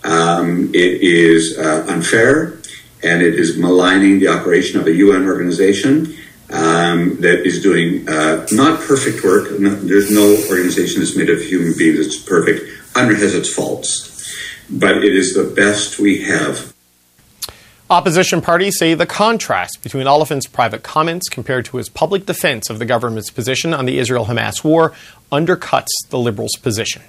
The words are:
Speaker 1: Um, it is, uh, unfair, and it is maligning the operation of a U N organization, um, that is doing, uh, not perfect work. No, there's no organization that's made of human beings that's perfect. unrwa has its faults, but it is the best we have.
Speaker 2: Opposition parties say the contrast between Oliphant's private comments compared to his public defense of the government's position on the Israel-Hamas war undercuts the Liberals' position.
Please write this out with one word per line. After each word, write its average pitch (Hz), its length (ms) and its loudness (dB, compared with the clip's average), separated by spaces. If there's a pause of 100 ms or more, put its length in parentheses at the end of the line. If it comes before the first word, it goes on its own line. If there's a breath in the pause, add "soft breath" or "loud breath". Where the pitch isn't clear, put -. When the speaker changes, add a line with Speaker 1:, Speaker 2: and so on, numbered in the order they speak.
Speaker 1:
Um, 87 680 0
it 90 280 2
is, 85 560 4
uh, - 300 -2
unfair, 143 720 0 (460 loud breath)
and 85 180 0
it 85 140 2
is 82 220 0
maligning 92 600 4
the 95 80 4
operation 87 520 0
of 101 80 0
a 104 40 2
U 98 220 6
N 95 140 0
organization, 95 920 0 (320 loud breath)
um, 85 720 0
that 90 260 2
is 85 160 -2
doing, 85 440 0
uh, 156 440 -2
not 139 300 2
perfect - 420 -2
work. 101 360 2
No, 98 100 2
there's 98 420 2
no 104 260 6 (120)
organization 90 500 0
that's 80 160 -4
made 85 140 0
of 85 120 2
human 85 360 -2
beings 80 220 2
that's - 180 -4
perfect. - 520 -2 (260 loud breath)
unrwa 117 200 2
has 98 180 0
its - 180 -4
faults, - 840 -8 (340 loud breath)
but - 280 0
it 98 180 4
is 92 180 0
the 92 120 0
best - 540 -2
we 101 240 2
have. - 500 -4 (1160 loud breath)
Speaker 2:
Opposition 175 520 2
parties 185 360 0
say 165 160 2
the 160 120 0
contrast 196 760 -2
between 131 240 -6
Oliphant's 147 420 2
private 113 360 -2
comments 165 460 -2
compared 127 360 -6
to - 120 -10
his 113 120 -8
public 190 360 -2
defense 143 440 -4
of 110 80 -8
the 117 80 -6
government's 113 440 -2
position 131 440 -4
on 135 120 -4
the 131 120 -2
Israel-Hamas 117 680 -2
war 160 280 2 (400 loud breath)
undercuts 165 560 0 (220)
the 131 100 -4
Liberals' 113 420 -4
position. 110 480 -6